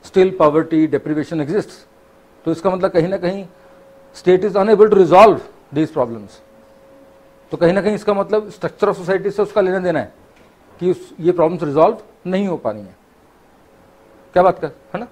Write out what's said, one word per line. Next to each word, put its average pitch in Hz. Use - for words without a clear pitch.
still 185
poverty, 156
deprivation 151
exists। 190
तो 165
इसका 165
मतलब 185
कहीं 170
ना 196
कहीं 185
state 180
is 180
unable 214
to 202
resolve 180
these 156
problems। 113
तो 151
कहीं 170
ना 196
कहीं 208
इसका 208
मतलब 196
structure 190
of 180
society 190
से 208
उसका 202
लेना 185
देना 175
है 107
कि 180
उस, -
ये 170
प्रॉब्लम्स 170
रिजॉल्व 160
नहीं 190
हो 170
पा 110
रही 107
हैं। 95
क्या 180
बात 185
कर, 156
है -
ना? -